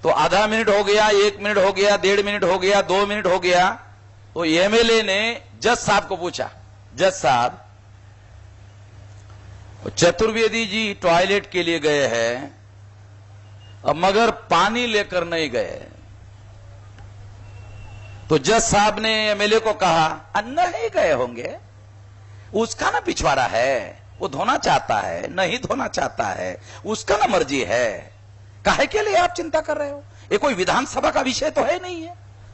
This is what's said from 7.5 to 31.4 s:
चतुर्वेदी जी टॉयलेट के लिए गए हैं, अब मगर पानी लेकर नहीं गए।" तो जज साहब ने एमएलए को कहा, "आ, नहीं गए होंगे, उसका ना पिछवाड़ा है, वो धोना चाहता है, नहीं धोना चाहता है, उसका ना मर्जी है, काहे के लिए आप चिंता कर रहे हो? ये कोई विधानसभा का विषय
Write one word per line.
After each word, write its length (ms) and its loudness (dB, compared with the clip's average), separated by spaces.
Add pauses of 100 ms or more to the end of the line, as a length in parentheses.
चतुर्वेदी 680 2
जी 280 -4
टॉयलेट 580 2
के 120 -2
लिए 160 0
गए 280 2
हैं, 480 -2 (1300)
अब 100 0
मगर 360 2
पानी 560 0
लेकर 360 0
नहीं 260 -2
गए।" 360 -4 (2500)
तो 80 4
जज 240 2
साहब 380 2
ने 300 0
एमएलए 300 2
को 140 0
कहा, 320 4 (300)
"आ, 60 2
नहीं 480 -2
गए 240 2
होंगे, 440 -4 (960)
उसका 380 -2
ना 80 0
पिछवाड़ा 460 0
है, 560 -2 (180)
वो 100 -4
धोना 280 -2
चाहता 400 0
है, 380 -4
नहीं 240 -2
धोना 280 -4
चाहता 400 -4
है, 340 -6 (240)
उसका 320 -2
ना 100 2
मर्जी 400 0
है, 460 -2 (520)
काहे 200 2
के 160 -2
लिए 140 0
आप 160 4
चिंता 300 -2
कर 160 -4
रहे 120 -6
हो? 140 -12 (280)
ये 60 0
कोई 160 2
विधानसभा 560 0
का 120 0
विषय 280 -2